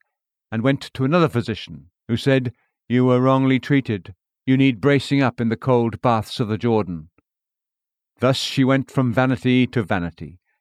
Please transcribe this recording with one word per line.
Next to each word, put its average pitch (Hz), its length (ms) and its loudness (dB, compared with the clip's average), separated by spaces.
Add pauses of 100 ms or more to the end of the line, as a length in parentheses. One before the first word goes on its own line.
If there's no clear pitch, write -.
(520)
and 110 100 -2
went 135 320 -2
to 131 100 -4
another 160 240 2
physician, 87 640 -8 (180)
who 117 80 -2
said, 131 360 0 (360)
"You 123 160 2
were 127 160 4
wrongly 131 400 2
treated. 120 540 -4 (300)
You 131 120 2
need 135 240 2
bracing 139 420 0
up 123 180 -2
in 113 100 0
the 113 60 -2
cold 120 460 0
baths 113 380 -2
of 107 80 -4
the 107 100 -4
Jordan." 90 520 -2 (1080)
Thus 131 200 2
she - 260 -2
went 135 260 0
from 127 220 0
vanity 127 560 2
to 117 160 -2
vanity, 85 560 -6 (200)